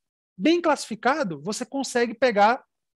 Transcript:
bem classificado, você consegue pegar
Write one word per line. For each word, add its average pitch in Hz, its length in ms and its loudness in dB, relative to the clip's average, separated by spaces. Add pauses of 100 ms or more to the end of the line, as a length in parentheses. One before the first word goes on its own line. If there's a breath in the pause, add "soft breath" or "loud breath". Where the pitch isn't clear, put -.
(380)
bem 320 240 2
classificado, 262 800 -2
você 208 240 -8
consegue 247 480 -4
pegar 226 500 2 (320)